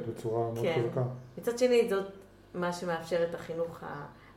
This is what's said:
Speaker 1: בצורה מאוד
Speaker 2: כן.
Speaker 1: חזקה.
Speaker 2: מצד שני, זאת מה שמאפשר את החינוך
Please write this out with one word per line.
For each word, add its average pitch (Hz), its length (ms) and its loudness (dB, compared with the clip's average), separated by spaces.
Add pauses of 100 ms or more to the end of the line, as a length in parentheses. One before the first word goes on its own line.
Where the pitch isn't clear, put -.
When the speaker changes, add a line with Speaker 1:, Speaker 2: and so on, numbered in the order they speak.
Speaker 1:
בצורה 113 460 0
מאוד 117 120 -2
Speaker 2:
כן. 131 220 2
Speaker 1:
חזקה. 123 160 0 (340)
Speaker 2:
מצד 233 200 -2
שני, 240 320 6
זאת 196 160 2 (500)
מה 175 180 0
שמאפשר 170 560 0
את 160 60 -6
החינוך 165 480 -6 (540)